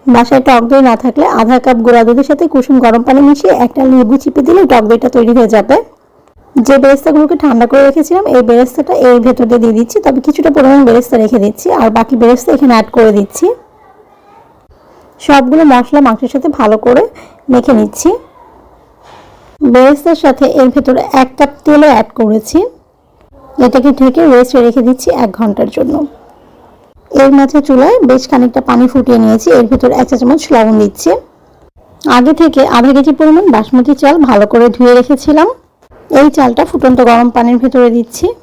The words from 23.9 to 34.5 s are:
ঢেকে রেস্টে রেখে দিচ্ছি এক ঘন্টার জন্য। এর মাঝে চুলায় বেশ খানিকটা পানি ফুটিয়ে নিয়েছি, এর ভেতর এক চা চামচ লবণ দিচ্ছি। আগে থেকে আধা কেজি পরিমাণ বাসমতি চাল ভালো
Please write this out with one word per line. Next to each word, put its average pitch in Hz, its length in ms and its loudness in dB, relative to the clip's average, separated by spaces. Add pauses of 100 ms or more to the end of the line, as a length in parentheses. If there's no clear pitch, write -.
ঢেকে 262 220 0 (120)
রেস্টে 247 320 2
রেখে 240 220 0
দিচ্ছি 254 220 -2 (140)
এক 214 60 -4 (100)
ঘন্টার 214 360 -4
জন্য। - 200 -4 (1300)
এর 269 140 2
মাঝে 277 300 2
চুলায় 277 280 2 (140)
বেশ 254 200 0
খানিকটা 247 400 -2
পানি 247 220 2
ফুটিয়ে 247 320 0
নিয়েছি, 220 240 0 (100)
এর 240 140 2
ভেতর 254 180 0 (120)
এক 254 80 0
চা 269 100 -2
চামচ 262 220 0 (120)
লবণ 220 300 2
দিচ্ছি। 208 280 -4 (1080)
আগে 254 240 2
থেকে 285 200 0 (160)
আধা 240 180 2
কেজি 277 240 0
পরিমাণ 311 260 2 (100)
বাসমতি 247 460 0
চাল 294 140 2 (140)
ভালো 208 240 2